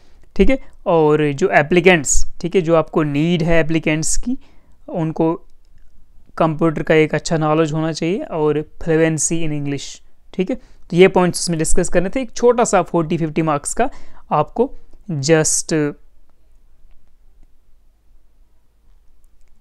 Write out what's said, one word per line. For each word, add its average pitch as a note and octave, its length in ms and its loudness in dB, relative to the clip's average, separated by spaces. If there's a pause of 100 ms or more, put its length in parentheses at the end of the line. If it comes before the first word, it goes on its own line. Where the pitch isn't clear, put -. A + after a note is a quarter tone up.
(360)
ठीक G3 140 6
है। C4+ 100 4 (260)
और D#3 360 2 (100)
जो C#3+ 180 -2
एप्लीकेंट्स, E3+ 640 4 (300)
ठीक E3+ 140 -4
है, F#3+ 60 4
जो E3 140 2
आपको D#3+ 280 0
नीड D#3+ 400 0
है E3 160 4
एप्लीकेंट्स D#3+ 580 0
की, B3 200 0 (520)
उनको D#3+ 420 -2 (1080)
कंप्यूटर D#3+ 460 0
का E3 120 0
एक D#3 200 2
अच्छा D#3+ 220 -2
नॉलेज D#3 360 0
होना D#3+ 180 -4
चाहिए E3+ 280 -4
और D3+ 420 -2 (220)
फ्लुएंसी D#3+ 540 0 (100)
in D3+ 60 -2
English, C#3+ 340 -6 (460)
ठीक F#3+ 160 -4
है। C4 60 -4
तो - 420 -8
ये F#3 100 8
पॉइंट्स F3+ 320 0
उसमें E3 200 -4
डिस्कस E3 300 0
करने F3+ 260 0
थे। C4+ 60 -4
एक B3 140 -10
छोटा A#3+ 280 2
सा F#3+ 180 2
फ़ोर्टी E3 360 -2
फ़िफ़्टी D#3+ 240 -4
मार्क्स D3+ 320 -2
का - 160 0 (420)
आपको E3+ 400 0 (400)
just D#3 600 0 (4000)